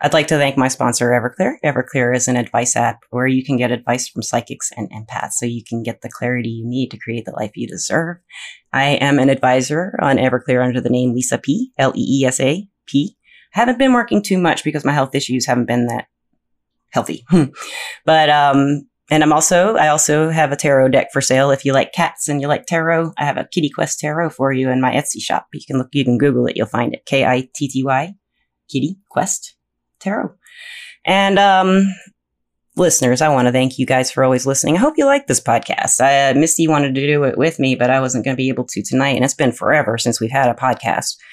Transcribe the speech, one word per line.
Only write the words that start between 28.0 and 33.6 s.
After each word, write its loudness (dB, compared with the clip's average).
Kitty -4
Quest -6
Tarot. -6
And, 2
um, 4
listeners, 2
I 4
wanna 2
thank 0